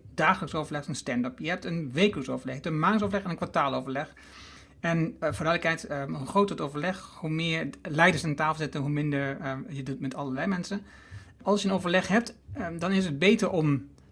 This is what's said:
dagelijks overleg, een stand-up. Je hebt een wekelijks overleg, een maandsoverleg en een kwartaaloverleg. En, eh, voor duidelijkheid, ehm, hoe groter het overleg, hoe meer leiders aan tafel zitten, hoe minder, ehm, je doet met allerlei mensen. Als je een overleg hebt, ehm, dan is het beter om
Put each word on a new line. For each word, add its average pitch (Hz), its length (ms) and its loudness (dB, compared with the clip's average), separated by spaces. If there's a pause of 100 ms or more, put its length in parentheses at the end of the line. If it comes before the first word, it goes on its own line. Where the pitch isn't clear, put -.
(140)
dagelijks 175 400 2
overleg, 151 340 -4
een 127 60 -4
stand-up. 123 440 -2
Je 156 100 -6
hebt 185 160 -4
een 165 280 -4
wekelijks 165 380 2
overleg, 127 320 -6
een 160 160 -2
maandsoverleg 202 460 2
en 185 60 -4
een 160 60 -4
kwartaaloverleg. 135 760 -2 (680)
En, 170 180 2
eh, 160 340 0
voor 170 120 -4
duidelijkheid, 165 400 0
ehm, 143 280 -6
hoe 139 140 -6
groter 202 300 4
het 160 80 -2
overleg, 151 560 -6
hoe 160 100 -4
meer 160 380 0 (140)
leiders 170 420 6
aan 151 100 0
tafel 156 220 0
zitten, 151 240 -4
hoe 143 100 0
minder, 143 500 -2
ehm, 135 280 -6
je 139 140 -8
doet 135 180 -6
met 131 140 -6
allerlei 139 320 -4
mensen. 196 360 -2 (600)
Als 202 200 2
je 202 60 0
een 190 60 2
overleg 175 340 2
hebt, 233 280 2 (160)
ehm, 170 260 -6
dan 180 140 0
is 190 120 4
het 147 140 -4
beter 196 320 6
om 151 380 2 (240)